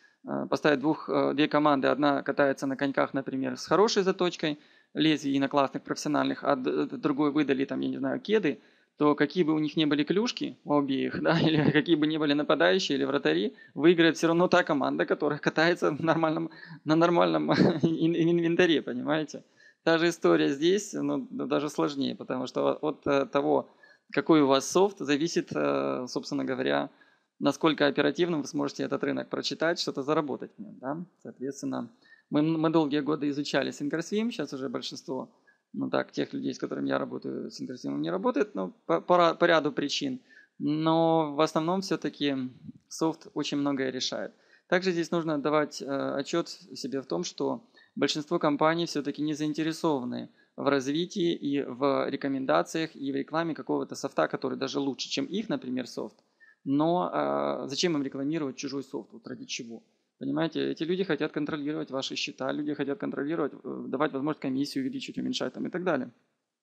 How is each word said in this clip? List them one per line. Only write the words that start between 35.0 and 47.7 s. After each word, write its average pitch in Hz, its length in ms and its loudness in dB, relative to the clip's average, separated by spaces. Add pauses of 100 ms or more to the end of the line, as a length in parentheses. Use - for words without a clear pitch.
ну 135 160 -4
так, 131 220 0
тех 143 220 -4
людей, 135 200 -4
с 127 60 -12
которыми 139 300 -4
я 135 100 2
работаю, 135 500 -8
с - 60 -14
Синкросвимом 139 460 -8
не 160 100 -2
работает, 233 440 -2
но 190 180 -4 (120)
по, 165 160 0
по 180 160 4
ра-, 170 180 6
по 175 100 4
ряду 156 260 4
причин. 139 500 -4 (380)
Но 160 760 2
в 147 60 2
основном 160 400 2
все-таки 147 540 -2 (520)
софт - 460 -4
очень 147 240 -2
многое 135 340 0
решает. 120 420 -6 (340)
Также 185 240 2
здесь 170 200 -2
нужно 160 240 0
отдавать, 147 460 0
э, - 40 -8 (340)
отчет 170 300 -2
себе 131 520 -8
в 127 40 -18
том, 175 180 -4
что 135 460 -4 (260)